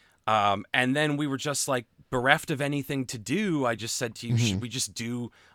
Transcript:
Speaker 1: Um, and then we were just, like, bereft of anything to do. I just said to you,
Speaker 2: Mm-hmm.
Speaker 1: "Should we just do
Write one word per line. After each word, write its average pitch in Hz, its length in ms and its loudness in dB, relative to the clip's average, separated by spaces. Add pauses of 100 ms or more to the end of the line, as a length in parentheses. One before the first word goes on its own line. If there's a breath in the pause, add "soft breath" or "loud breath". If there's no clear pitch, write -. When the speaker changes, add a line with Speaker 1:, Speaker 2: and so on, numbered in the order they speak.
(280 soft breath)
Speaker 1:
Um, 104 440 4
and 127 220 2
then 147 220 2
we 151 100 -2
were 135 100 -2
just, 139 300 -4
like, 127 200 -2 (240)
bereft 135 420 4
of 131 80 -2
anything 143 460 -2
to 120 120 -8
do. 156 480 0
I 117 80 2
just 110 220 -6
said 113 200 -4
to 117 120 -8
you, 120 60 2
Speaker 2:
Mm-hmm. 117 120 4
Speaker 1:
"Should 98 160 0
we 123 60 -8
just 113 260 -6
do 120 380 -6 (220 soft breath)